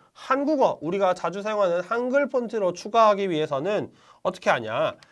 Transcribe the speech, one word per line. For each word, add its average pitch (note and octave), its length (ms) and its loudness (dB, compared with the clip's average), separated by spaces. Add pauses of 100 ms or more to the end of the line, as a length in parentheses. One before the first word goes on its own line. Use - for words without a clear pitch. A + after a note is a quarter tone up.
(120)
한국어, C4+ 680 0
우리가 F3+ 320 0
자주 F3+ 280 -6
사용하는 G3 400 0
한글 B3 480 0
폰트로 A3 440 -2
추가하기 G#3 560 2
위해서는 D#3 640 -2 (320)
어떻게 - 260 -2
하냐? B2+ 460 0 (160)